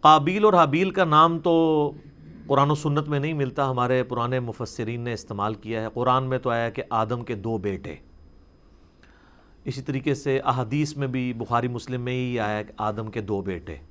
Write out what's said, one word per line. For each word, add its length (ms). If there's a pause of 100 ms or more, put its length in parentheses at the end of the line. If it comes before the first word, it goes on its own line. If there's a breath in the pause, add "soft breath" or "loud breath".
काबिल 420
और 100
हाबिल 360
का 140
नाम 340
तो 140 (920)
कुरान 220
और 80
सुन्नत 300
में 120
नहीं 140
मिलता, 320
हमारे 380
पुराने 360
मुफस्सिरीन 640
ने 120
इस्तेमाल 420
किया 260
है। 80
कुरान 340
में 160
तो 100
आया 200
कि 120 (100)
आदम 320
के 140
दो 200
बेटे, 420 (1700 soft breath)
इसी 160
तरीके 340
से 240
अहादीस 580
में 140
भी 220
बुखारी 340
मुस्लिम 340
में 120
ही 240
आया 260
कि 160
आदम 300
के 120
दो 200
बेटे। 380 (120)